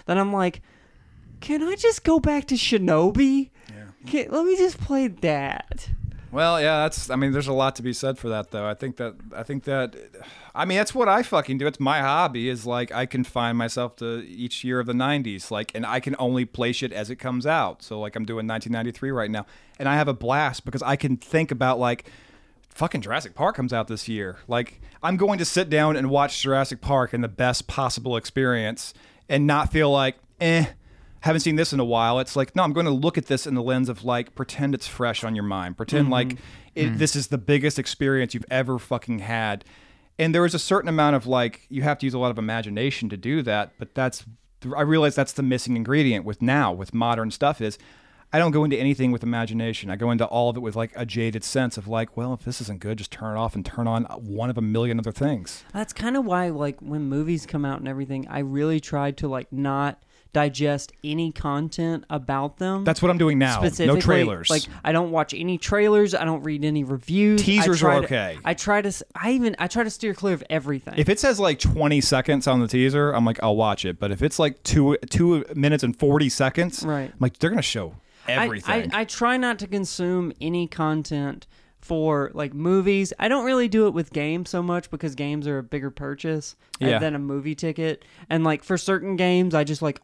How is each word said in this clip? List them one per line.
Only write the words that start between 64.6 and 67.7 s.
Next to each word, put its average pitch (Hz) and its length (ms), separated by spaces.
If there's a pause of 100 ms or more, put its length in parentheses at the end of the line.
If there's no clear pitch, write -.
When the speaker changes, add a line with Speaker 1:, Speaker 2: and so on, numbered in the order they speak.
Speaker 1:
I 156 80
don't 170 180
watch 160 220
any 180 240
trailers. 208 580
I 160 120
don't 160 160
read 147 200
any 151 220
reviews. 190 560
I 196 40
Speaker 2:
Teasers 196 360